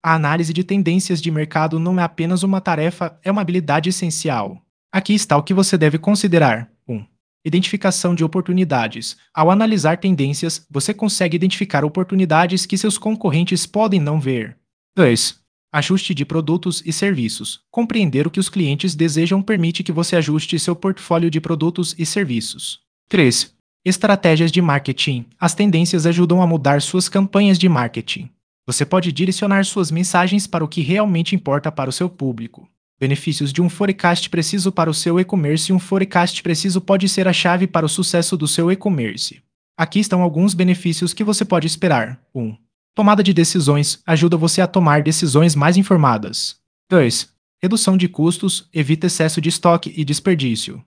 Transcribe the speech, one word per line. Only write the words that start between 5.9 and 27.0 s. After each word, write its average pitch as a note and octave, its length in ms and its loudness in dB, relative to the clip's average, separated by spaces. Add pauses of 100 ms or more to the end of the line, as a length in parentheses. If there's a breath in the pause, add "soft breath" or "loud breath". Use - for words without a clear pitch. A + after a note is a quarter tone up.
considerar. D#3+ 720 2 (180)
Um, G#2+ 160 -6 (400)
identificação F3+ 680 -2
de E3 100 0
oportunidades. D#3 920 -2 (160 soft breath)
Ao D#3+ 180 2
analisar F#3+ 480 2
tendências, D#3+ 720 -2
você C#3+ 220 -2
consegue G3 440 -2
identificar F3 480 0
oportunidades F3+ 800 0
que G3 100 -4
seus G3+ 220 -2
concorrentes F3+ 680 -2
podem G#3 340 0
não D3 180 0
ver. B2+ 380 -4 (400)
Dois, B2+ 420 2 (340)
ajuste F#3 420 -2
de C#3+ 100 -4
produtos D#3+ 600 -4
e E3 80 -8
serviços. C3 680 -4 (100)
Compreender F#3 560 0
o E3 40 -4
que G3 100 -4
os F#3 80 -2
clientes D#3+ 460 -2
desejam E3 480 0
permite F3+ 420 -2
que F3 80 -6
você E3+ 240 -2
ajuste D3+ 420 0
seu F3 160 -2
portfólio E3+ 560 -2
de D#3 100 -2
produtos E3 580 -4
e E3+ 80 -2
serviços. B2+ 720 -6 (280)
Três, - 460 2 (300)
estratégias F3+ 680 2
de F3+ 100 2
marketing. C#3 680 -2 (120)
As F3 160 -2
tendências F3 520 2
ajudam F3 360 4
a F3 40 4
mudar C#3+ 360 2
suas - 260 -2